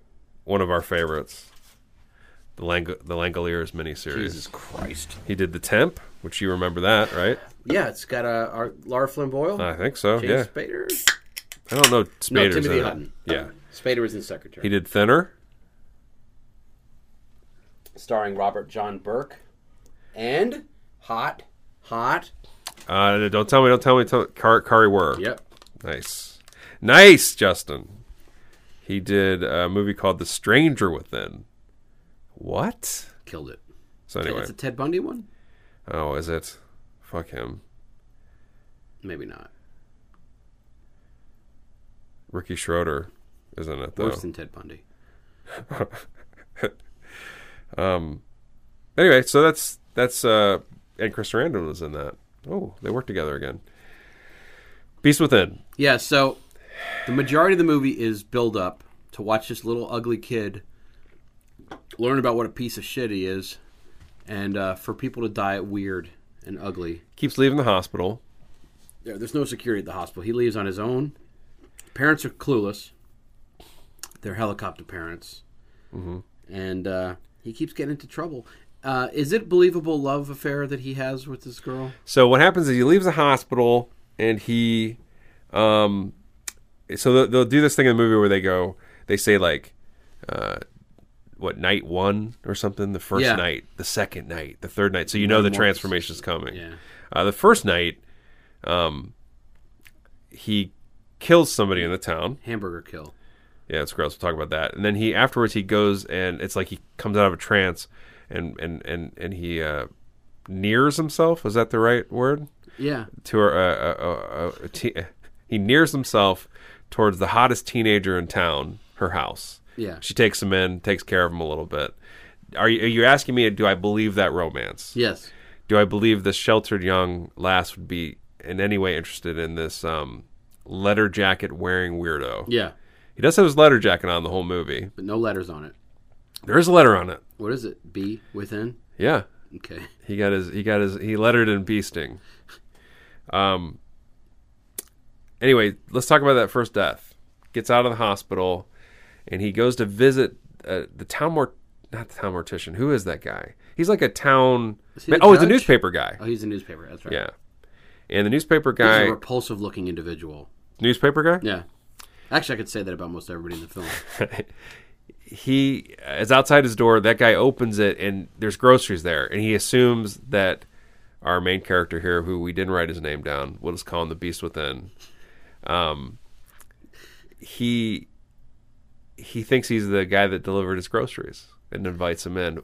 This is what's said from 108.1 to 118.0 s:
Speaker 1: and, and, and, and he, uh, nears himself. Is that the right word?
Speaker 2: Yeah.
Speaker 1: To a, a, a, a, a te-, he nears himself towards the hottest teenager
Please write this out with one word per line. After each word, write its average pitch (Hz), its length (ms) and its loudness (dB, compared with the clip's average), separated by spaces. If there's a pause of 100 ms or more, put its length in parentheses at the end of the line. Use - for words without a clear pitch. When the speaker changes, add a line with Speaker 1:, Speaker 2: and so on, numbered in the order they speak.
Speaker 1:
and, 85 300 -10
and, 82 260 -10
and, 82 320 -10
and 90 160 -10
he, 85 300 -8
uh, 76 240 -6 (640)
nears 110 480 2
himself. 165 480 0
Is 104 100 -4
that 117 160 2
the 113 80 0
right 117 320 2
word? 143 360 -2 (300)
Speaker 2:
Yeah. 135 280 -6 (200)
Speaker 1:
To 110 160 2
a, 104 60 6
a, 82 480 0
a, 85 160 -4
a, 65 360 -8 (160)
a - 40 -12
te-, - 260 -6 (540)
he 113 100 -4
nears 131 360 4
himself 104 540 2 (440)
towards 104 280 2
the 92 80 0
hottest 120 400 2
teenager 104 520 0